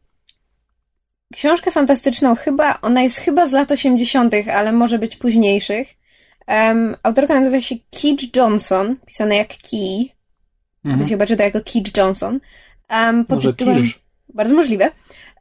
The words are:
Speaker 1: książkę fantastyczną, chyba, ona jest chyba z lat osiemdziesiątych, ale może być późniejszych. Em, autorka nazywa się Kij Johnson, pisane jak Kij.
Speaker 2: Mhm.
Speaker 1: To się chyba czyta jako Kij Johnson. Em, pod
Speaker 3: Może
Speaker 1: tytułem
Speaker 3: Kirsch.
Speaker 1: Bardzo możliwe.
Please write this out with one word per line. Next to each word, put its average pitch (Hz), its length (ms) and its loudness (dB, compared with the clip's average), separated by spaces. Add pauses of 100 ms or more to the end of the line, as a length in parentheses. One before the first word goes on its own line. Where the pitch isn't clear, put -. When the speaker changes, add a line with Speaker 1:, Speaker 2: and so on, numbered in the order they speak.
(1300)
Speaker 1:
książkę 339 380 -2
fantastyczną, 262 640 0
chyba, 294 460 -2
ona 247 200 2
jest 254 160 0
chyba 330 300 0
z 262 40 -6
lat 277 200 0
osiemdziesiątych, 240 800 0
ale 214 220 0
może 233 280 2
być 226 180 -8
późniejszych. 214 720 0 (600)
Em, 220 560 0
autorka 269 360 2
nazywa 262 220 2
się 240 140 -8 (140)
Kij 285 280 -2 (180)
Johnson, 214 600 0 (100)
pisane 208 320 -2
jak 208 100 -2
Kij. 208 640 -6 (720)
Speaker 2:
Mhm. 135 140 0
Speaker 1:
To 143 60 0
się - 100 -4
chyba 202 100 0
czyta 208 180 0
jako 208 180 -2
Kij 214 220 -4 (140)
Johnson. 196 420 0 (500)
Em, 226 360 2
pod 254 120 -2
Speaker 3:
Może - 160 0
Speaker 1:
tytułem 247 280 2
Speaker 3:
Kirsch. - 180 -2 (340)
Speaker 1:
Bardzo 220 220 0
możliwe. 277 360 2 (500)